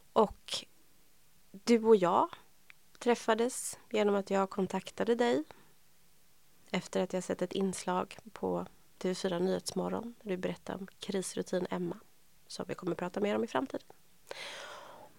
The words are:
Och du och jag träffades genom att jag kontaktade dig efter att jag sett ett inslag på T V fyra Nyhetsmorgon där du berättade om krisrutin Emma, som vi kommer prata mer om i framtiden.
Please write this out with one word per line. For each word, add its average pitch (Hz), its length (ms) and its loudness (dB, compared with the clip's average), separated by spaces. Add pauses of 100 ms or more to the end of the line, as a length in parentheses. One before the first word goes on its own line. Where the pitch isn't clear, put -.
(120)
Och - 520 2 (840)
du 220 340 2
och 220 120 10
jag 190 320 4 (720)
träffades 233 800 0 (120)
genom 208 240 4
att 196 160 0
jag 196 200 2
kontaktade 196 640 0
dig 240 300 2 (1300)
efter 190 320 -2
att 185 100 -4
jag 185 120 -2
sett 185 180 -2
ett 180 100 -4
inslag 190 640 -2 (160)
på 180 340 -2 (320)
T 185 100 -2
V 185 60 0
fyra 185 240 -2
Nyhetsmorgon 185 840 -2
där 208 80 -6
du 185 60 -2
berättade 185 420 -6
om 190 80 -10 (140)
krisrutin 185 720 -2
Emma, 180 280 -4 (480)
som - 220 -8
vi - 60 -4
kommer 175 200 -4
prata 180 260 -4
mer 208 160 2
om 220 80 2
i - 20 -4
framtiden. - 400 -4 (1300)